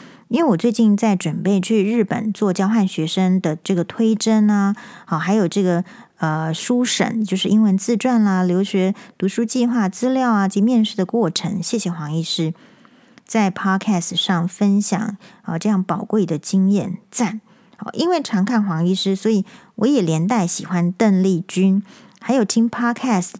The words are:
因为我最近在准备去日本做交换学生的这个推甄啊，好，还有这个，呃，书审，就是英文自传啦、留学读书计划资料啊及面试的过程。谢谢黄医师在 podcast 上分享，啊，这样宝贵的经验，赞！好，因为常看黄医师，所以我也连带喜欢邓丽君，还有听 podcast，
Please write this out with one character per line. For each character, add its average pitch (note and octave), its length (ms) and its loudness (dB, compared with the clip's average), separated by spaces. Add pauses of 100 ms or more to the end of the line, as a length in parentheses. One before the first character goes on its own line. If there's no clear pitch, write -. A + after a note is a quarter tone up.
(280)
因 - 120 0
为 E4 100 2
我 F3 60 4
最 A#3 140 2
近 G#3+ 260 4
在 G3+ 200 2
准 E3 260 -4
备 F#3+ 180 2
去 G#3+ 220 2
日 A3 220 2
本 G#3+ 280 -4
做 G3 200 0
交 F#3+ 160 0
换 G#3+ 180 2
学 D#3+ 180 -2
生 F#3 360 0
的 D#3+ 160 -2
这 - 180 -4
个 F3 80 0
推 A3 320 0
甄 G#3+ 340 2
啊， G3+ 280 2 (280)
好， E3 140 -2
还 E3+ 160 0
有 G3+ 140 2
这 G3+ 120 -2
个， F3+ 220 2 (360)
呃， D#3+ 360 -2
书 B3 300 -2
审， A3 400 -2
就 F#3 120 -4
是 - 120 -2
英 G#3+ 120 4
文 G3+ 160 4
自 A#3 200 -2
传 A#3 260 0
啦、 F#3 220 2
留 F3+ 180 2
学 G3 320 0 (240)
读 F#3 80 -2
书 A#3 180 -2
计 A#3+ 220 -2
划 A#3 220 0
资 A#3+ 220 -4
料 C4 200 0
啊 G3+ 160 2
及 G3 140 0
面 A3+ 240 4
试 - 100 -4
的 F#3 100 0
过 G#3+ 240 0
程。 F3 320 -4
谢 A#3 160 -4
谢 G3 140 -2
黄 D#3 220 -8
医 D#3+ 100 -2
师 D#3+ 320 -4 (720)
在 G#3 240 0
podcast F#3+ 640 -2
上 F3 320 0
分 G3+ 340 0
享， G3+ 360 -4 (260)
啊， E3 160 -4
这 G#3 100 -2
样 G3 140 2
宝 F3+ 220 -4
贵 G#3 200 0
的 D#3 140 -4
经 F#3+ 320 0
验， F#3 280 -2 (120)
赞！ A3 300 -4 (360)
好， - 180 -14
因 E4 140 -2
为 E4+ 140 0
常 F#3+ 220 0
看 A3+ 180 0
黄 E3+ 240 0
医 F#3 80 2
师， F#3+ 220 -2
所 G#3 120 -2
以 G#3 160 2 (300)
我 G#3+ 140 -2
也 C#4+ 120 2
连 D#3+ 280 0
带 A3+ 180 2
喜 - 180 -6
欢 F3 280 0
邓 G3 280 2
丽 F#3 280 2
君， F#3+ 340 2 (380)
还 - 140 -2
有 B3 100 4
听 A3+ 260 2
podcast， A#3 680 -2